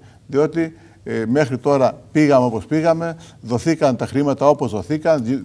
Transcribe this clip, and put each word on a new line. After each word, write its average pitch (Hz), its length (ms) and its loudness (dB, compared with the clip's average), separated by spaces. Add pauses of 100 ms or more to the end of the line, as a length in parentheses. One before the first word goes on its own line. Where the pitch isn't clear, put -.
(280)
Διότι, 156 500 -2 (260)
ε, 113 240 -4
μέχρι 131 300 0
τώρα 131 440 0 (100)
πήγαμε 143 340 4
όπως 110 200 -4
πήγαμε, 165 520 0 (240)
δοθήκαν 131 540 0
τα 120 100 -4
χρήματα 139 440 0
όπως 135 220 0
δοθήκαν, 147 540 -2
γι-, 123 200 -4